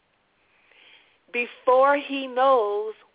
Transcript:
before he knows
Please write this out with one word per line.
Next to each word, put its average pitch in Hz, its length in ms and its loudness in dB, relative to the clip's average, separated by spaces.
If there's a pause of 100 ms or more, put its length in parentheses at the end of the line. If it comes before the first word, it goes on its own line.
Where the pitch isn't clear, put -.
(1300)
before 254 640 2
he 277 320 -8
knows 226 680 0 (200)